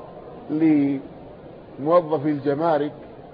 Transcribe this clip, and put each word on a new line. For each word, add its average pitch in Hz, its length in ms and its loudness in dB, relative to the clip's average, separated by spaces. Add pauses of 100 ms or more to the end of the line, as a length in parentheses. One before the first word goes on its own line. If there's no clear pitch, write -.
(500)
لموظفي 151 1800 0
الجمارك 147 640 0 (420)